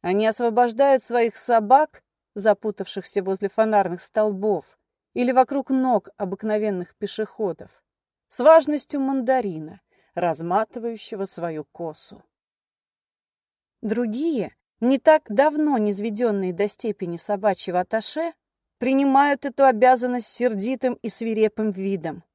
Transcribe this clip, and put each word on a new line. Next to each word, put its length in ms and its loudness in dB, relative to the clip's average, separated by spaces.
Они 240 0
освобождают 760 2
своих 320 0
собак, 640 2
запутавшихся 880 -2
возле 280 -2
фонарных 520 0
столбов 800 -2
или 200 0
вокруг 360 2
ног 460 0
обыкновенных 800 -4
пешеходов, 880 -8
с 100 -16
важностью 640 4
мандарина, 800 -2
разматывающего 1120 -4
свою 400 -8
косу. 580 -14
Другие – 760 -4
не 200 2
так 300 4
давно 480 0
низведённые 760 -2
до 160 -2
степени 480 -6
собачьего 640 -2
атташе, 540 -6
принимают 680 2
эту 180 2
обязанность 640 4
с 60 -6
сердитым 640 -2
и 120 -12
свирепым 640 -2
видом. 640 -6